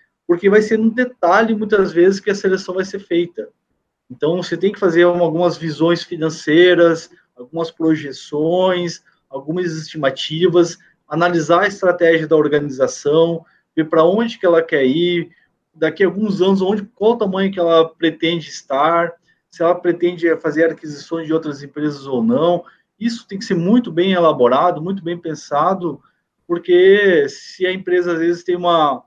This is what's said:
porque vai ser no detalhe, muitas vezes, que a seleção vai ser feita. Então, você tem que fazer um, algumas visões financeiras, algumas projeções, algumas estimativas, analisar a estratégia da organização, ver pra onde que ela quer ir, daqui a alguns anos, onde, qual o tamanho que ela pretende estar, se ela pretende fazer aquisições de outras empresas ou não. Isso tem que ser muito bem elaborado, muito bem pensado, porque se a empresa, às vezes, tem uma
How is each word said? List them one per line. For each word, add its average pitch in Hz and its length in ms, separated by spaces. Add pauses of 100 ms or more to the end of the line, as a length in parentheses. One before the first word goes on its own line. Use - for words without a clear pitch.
(280)
porque 175 220
vai 214 120
ser 214 160
no 226 140
detalhe, 226 640
muitas 208 380
vezes, 190 260
que 208 120
a 196 40
seleção 190 400
vai 185 80
ser 196 160
feita. 175 500 (600)
Então, 160 320
você 170 160
tem 196 140
que - 80
fazer 175 260
um, 175 180
algumas 170 340
visões 165 460
financeiras, 165 1080 (260)
algumas 165 360
projeções, 165 1300 (260)
algumas 160 440
estimativas, 160 1040 (300)
analisar 170 540
a 202 60
estratégia 170 600
da 156 80
organização, 147 1120 (300)
ver 160 100
pra 160 180
onde 220 360
que - 60
ela 170 160
quer 147 240
ir, 170 440 (440)
daqui 156 300
a 185 40
alguns 180 340
anos, 190 200
onde, 196 200 (140)
qual 214 160
o 240 60
tamanho 190 340
que 185 80
ela 165 280
pretende 165 600
estar, 165 640 (380)
se - 100
ela 175 140
pretende 175 640
fazer 160 340
aquisições 156 560
de 156 60
outras 151 280
empresas 143 460
ou 123 160
não. 151 400 (360)
Isso 233 280
tem 196 100
que - 80
ser 185 100
muito 190 360
bem 180 220
elaborado, 151 680
muito 190 220
bem 170 140
pensado, 165 800 (480)
porque 180 800
se - 380
a 185 80
empresa, 180 400
às 160 60
vezes, 170 240
tem 175 120
uma 165 520